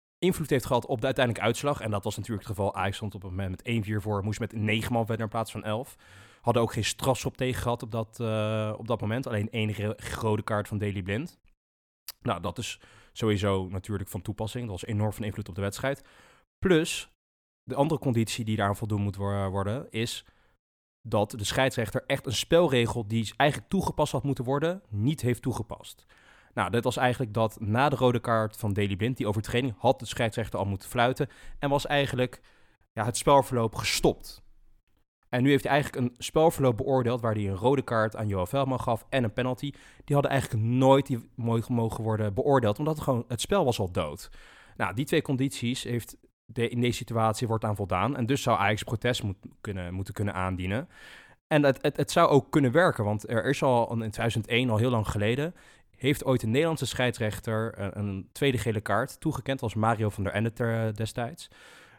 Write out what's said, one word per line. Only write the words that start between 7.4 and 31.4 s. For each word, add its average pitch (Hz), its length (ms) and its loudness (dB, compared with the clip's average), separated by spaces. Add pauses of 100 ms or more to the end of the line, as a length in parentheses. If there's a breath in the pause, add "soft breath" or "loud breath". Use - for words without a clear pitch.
gehad 120 200 -2
op 110 80 -10
dat, 113 300 -6
eh, 107 560 -2
op 117 100 -12
dat 113 140 -2
moment. 113 260 -2
Alleen 110 240 -2
één 107 220 0
re-, 104 240 -2 (240)
rode 107 220 0
kaart 104 260 -2
van 107 100 -4
Daley 101 240 -2
Blind. 104 360 -6 (840)
Nou, 101 180 -2
dat 87 180 -6
is - 220 -8 (320 soft breath)
sowieso 98 560 0
natuurlijk 95 420 -6
van 92 120 -8
toepassing. 110 460 -6
Dat 90 120 -8
was - 100 -10
enorm 104 220 0
van 107 120 -8
invloed 104 240 -6
op 85 60 -12
de 101 60 -6
wedstrijd. 131 440 -4 (540 soft breath)
Plus, 170 540 2 (500)
de - 120 -8
andere 151 260 2
conditie 117 440 0
die 110 120 0
daaraan 101 200 2
voldoen 104 260 -2
moet 101 140 -2
wor-, 98 340 -2
worden, 101 400 -4
is - 340 -4 (840)
dat 107 220 2
de 107 140 -8
scheidsrechter 127 640 0
echt 135 200 -2
een 131 60 -4
spelregel 120 760 2
die 113 300 -2
eigenlijk 143 340 2
toegepast 170 420 0
had 135 100 -2
moeten 135 220 -4
worden, 151 440 -2
niet 113 320 0
heeft 120 220 0
toegepast. - 640 -8 (480 soft breath)
Nou, 95 160 0
dat 117 140 0
was 123 120 0
eigenlijk 123 380 0
dat 113 260 0
na 117 280 2
de 143 80 2
rode 123 240 4
kaart 110 360 0
van 107 160 -2
Daley 101 240 0
Blind, 117 200 -2
die 110 100 -2
overtreding, 110 520 0
had 127 200 2
de 113 80 -12
scheidsrechter 110 520 -4
al 98 60 0
moeten 98 240 -4
fluiten 127 400 0 (300 soft breath)